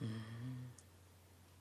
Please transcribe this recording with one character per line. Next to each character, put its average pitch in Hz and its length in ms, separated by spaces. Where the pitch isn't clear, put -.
う 123 40
ん。 - 20